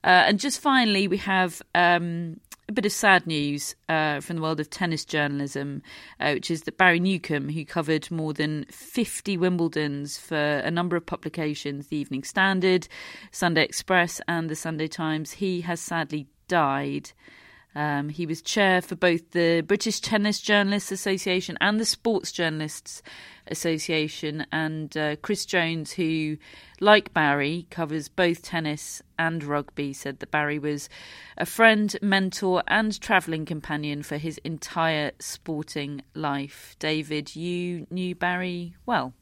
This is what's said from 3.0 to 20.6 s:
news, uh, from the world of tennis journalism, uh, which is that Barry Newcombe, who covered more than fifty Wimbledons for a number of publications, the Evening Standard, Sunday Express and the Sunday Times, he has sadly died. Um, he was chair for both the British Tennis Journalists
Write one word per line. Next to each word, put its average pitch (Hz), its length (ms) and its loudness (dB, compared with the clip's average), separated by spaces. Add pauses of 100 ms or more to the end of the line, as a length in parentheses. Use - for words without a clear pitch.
news, 147 480 -2 (140)
uh, 156 320 2
from 170 160 -8
the 160 40 -4
world 156 180 0
of 156 120 -6
tennis 165 340 -2
journalism, 143 800 -2 (360)
uh, 147 120 2
which - 180 -2
is 160 140 -2
that - 160 -10
Barry 180 200 8
Newcombe, 160 500 0
who 156 140 -6
covered 156 460 0
more 156 240 -4
than 151 380 -2
fifty - 680 -4
Wimbledons 160 840 0
for - 160 -6
a 147 360 0
number 175 240 0
of 165 100 -2
publications, 147 840 -6
the 151 100 -4
Evening 139 260 -6
Standard, 185 640 2 (440)
Sunday 165 320 2
Express - 640 0
and 165 220 -2
the 156 60 -4
Sunday 160 320 -4
Times, 156 460 -4
he 185 280 -2
has 170 180 -4
sadly 151 480 -4 (200)
died. 143 640 0 (640)
Um, 147 320 -2
he 156 180 -4
was 160 160 -6
chair 190 400 4
for 180 140 -8
both 170 360 2
the 170 300 4
British 202 380 0
Tennis 208 400 0
Journalists 202 540 2